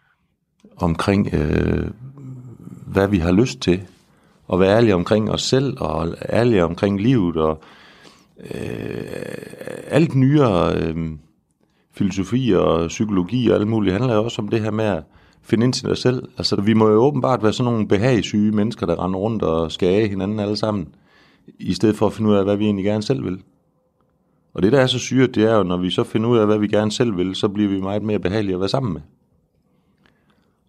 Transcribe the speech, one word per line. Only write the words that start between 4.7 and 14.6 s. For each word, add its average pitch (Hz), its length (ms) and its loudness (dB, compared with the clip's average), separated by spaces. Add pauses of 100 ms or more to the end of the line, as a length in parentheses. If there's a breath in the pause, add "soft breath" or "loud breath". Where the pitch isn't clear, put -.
ærlig 113 180 4
omkring 104 360 0
os 85 120 -2
selv, 135 380 0
og 80 340 -4 (140)
ærlig 110 360 2
omkring 95 360 0
livet, 101 360 2
og, 78 240 0 (960 loud breath)
øh, 55 500 -8 (840)
alt 127 280 2
nyere, 127 640 4
øh, 82 340 -4 (840)
filosofi 131 600 -2
og 82 320 2
psykologi 104 600 -2
og 95 80 4
alt 104 120 0
muligt 104 240 0
handler 117 220 -2
jo 107 100 2
også 117 180 -8
om 104 60 -8
det 113 120 0